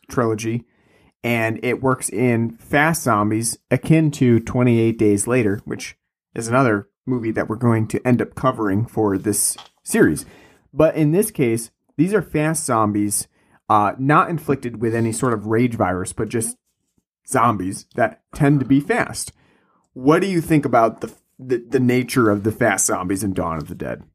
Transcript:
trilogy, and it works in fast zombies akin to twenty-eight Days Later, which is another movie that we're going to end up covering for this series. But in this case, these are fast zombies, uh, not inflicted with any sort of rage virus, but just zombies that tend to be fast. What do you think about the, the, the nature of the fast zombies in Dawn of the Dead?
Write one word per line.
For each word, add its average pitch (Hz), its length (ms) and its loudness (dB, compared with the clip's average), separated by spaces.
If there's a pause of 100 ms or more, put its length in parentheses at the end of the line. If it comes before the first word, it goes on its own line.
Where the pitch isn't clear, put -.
trilogy, 113 560 -2 (580)
and 113 380 -2
it 120 220 -2
works 131 260 -2
in 113 480 0
fast 156 460 0
zombies 110 560 0 (100)
akin 156 420 2
to 120 280 4
twenty-eight 117 580 0
Days 104 300 2
Later, 117 380 0
which - 300 -12 (380)
is 117 140 -8
another 113 420 0 (160)
movie 120 260 -4
that 101 160 -2
we're 110 100 -4
going 113 320 2
to - 180 -4
end 120 160 2
up - 100 -12
covering 113 540 -2
for 101 320 0
this - 360 -2 (280)
series. 156 420 2 (480)
But 151 220 2
in 151 160 2
this 208 180 0
case, 113 400 -2 (260)
these 185 200 2
are 180 80 0
fast 156 420 -2
zombies, 104 640 0 (420)
uh, 104 300 2
not 147 320 2
inflicted 131 500 -4
with 117 140 -2
any 113 160 0
sort 120 220 -2
of 104 120 -6
rage 117 300 0
virus, 92 360 -2
but 113 180 -6
just - 280 -6 (720)
zombies 107 640 0
that - 280 0 (120)
tend 143 280 4
to 117 40 -4
be 135 140 4
fast. - 520 -4 (600)
What 151 300 2
do 196 40 -2
you 175 140 0
think 147 240 2
about 113 360 2
the, - 120 -12 (240)
the, 127 200 -4
the 117 220 -2
nature 123 520 2
of 104 120 0
the 107 80 0
fast 104 360 0
zombies 95 360 -4
in 98 100 -2
Dawn 85 240 -4
of 78 100 -8
the 85 80 -14
Dead? 62 280 -10 (120)